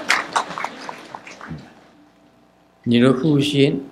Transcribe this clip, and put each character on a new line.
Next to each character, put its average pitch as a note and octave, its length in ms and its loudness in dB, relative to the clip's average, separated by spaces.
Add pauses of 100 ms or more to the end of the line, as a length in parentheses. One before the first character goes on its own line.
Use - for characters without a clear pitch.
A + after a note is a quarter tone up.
(2750)
你 A#2+ 160 4
的 B2+ 160 6
父 D3 240 2
亲， C#3 540 2